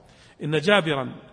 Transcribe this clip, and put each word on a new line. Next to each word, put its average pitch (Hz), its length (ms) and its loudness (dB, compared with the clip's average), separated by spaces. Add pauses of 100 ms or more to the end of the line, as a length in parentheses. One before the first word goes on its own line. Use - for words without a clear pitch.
(440)
إن 151 160 0
جابراً 151 520 2 (220)